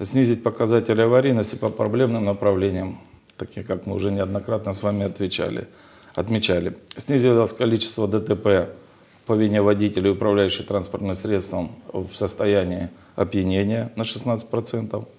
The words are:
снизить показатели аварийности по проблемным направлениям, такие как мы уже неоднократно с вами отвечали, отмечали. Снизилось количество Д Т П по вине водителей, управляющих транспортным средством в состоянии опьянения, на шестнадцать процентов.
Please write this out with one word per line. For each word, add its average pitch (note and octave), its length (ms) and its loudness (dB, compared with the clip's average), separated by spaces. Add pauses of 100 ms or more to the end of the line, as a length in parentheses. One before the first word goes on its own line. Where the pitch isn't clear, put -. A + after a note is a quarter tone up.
снизить A#2 440 2
показатели A2 560 2
аварийности A#2+ 560 4
по A2 140 -2
проблемным A2+ 540 0
направлениям, F#2+ 760 0 (360)
такие G2 300 -10
как F#2 200 -6
мы F#2+ 100 -4
уже G2 160 0
неоднократно G2 600 -2
с G2 80 -8
вами G2+ 260 0
отвечали, F#2+ 600 -4 (480)
отмечали. F#2 640 0 (200)
Снизилось B2 560 4
количество A2+ 540 0
Д G2+ 140 0
Т G#2 160 -2
П F#2+ 320 2 (580)
по A2+ 60 0
вине G#2+ 280 4
водителей, G2+ 500 2
управляющих G2+ 560 2
транспортным F#2+ 480 -4
средством F#2 580 -4 (200)
в F#2 220 -6
состоянии F#2 760 0 (260)
опьянения, G2+ 800 0
на A2 80 -4
шестнадцать A2+ 460 -4
процентов. A2 560 -6 (120)